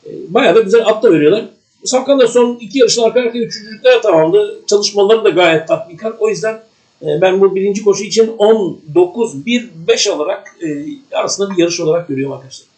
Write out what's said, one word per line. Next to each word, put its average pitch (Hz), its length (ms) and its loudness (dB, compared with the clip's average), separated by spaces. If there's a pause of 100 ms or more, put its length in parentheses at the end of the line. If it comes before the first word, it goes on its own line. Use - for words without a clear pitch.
e, - 40 -18 (240)
bayağı 214 220 0
da 226 40 6
güzel 220 280 2
at 220 160 -2
da 220 80 4
veriyorlar. 165 340 2 (400)
Safkan 262 340 0
da 233 80 4
son 240 340 0
iki 233 180 -6
yarışın 226 240 2
arka 226 160 2
arkaya 233 240 -2
üçüncülükler 226 580 0
tamamladı. 185 680 2
Çalışmaları 208 560 2
da 208 60 4
gayet 165 380 2
tatminkar. 190 520 -6
O 214 100 0
yüzden, 220 300 -4 (420)
e, 151 200 -2
ben 185 200 2
bu 190 140 2
birinci 202 280 -2
koşu 196 200 0
için 220 240 2 (100)
on 208 420 0 (160)
dokuz 175 500 -2
bir 240 240 -2 (180)
beş 233 200 0
olarak, 170 560 -6
e, 151 220 -8 (300)
arasında 196 340 -4
bir 185 80 -4
yarış 170 220 0
olarak 165 280 -2
görüyorum 135 260 -6
arkadaşlar. - 340 -20 (100)